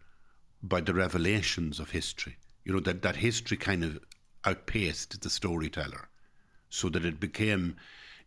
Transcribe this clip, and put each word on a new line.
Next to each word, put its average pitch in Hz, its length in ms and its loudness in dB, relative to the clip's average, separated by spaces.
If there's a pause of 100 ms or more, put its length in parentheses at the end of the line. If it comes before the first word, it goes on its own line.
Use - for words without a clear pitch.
(640)
by 92 180 2
the 85 120 0
revelations 87 840 2
of 80 120 -10
history. - 460 -6 (260)
You 95 100 0
know, 95 60 4
that, 92 220 0
that 90 160 2
history 110 400 0
kind 92 260 2
of 76 160 -2 (460)
outpaced 95 760 -2
the - 80 -4
storyteller, 80 800 -4 (640)
so - 200 0
that 82 160 0
it 80 140 -2
became, 92 560 0 (520)